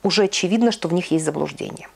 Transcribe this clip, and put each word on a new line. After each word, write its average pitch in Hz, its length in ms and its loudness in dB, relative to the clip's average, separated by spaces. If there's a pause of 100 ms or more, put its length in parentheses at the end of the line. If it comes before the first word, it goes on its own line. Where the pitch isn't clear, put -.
уже 196 180 4
очевидно, 214 460 2
что - 180 -6
в 165 40 0
них 180 200 -2
есть 160 120 0
заблуждение. 147 720 -6